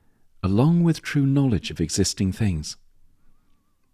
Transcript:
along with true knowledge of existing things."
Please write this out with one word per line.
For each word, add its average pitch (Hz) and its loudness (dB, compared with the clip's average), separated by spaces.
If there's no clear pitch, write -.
along 135 2
with 165 0
true 143 -2
knowledge 135 0
of 78 -6
existing 95 -2
things." 90 -4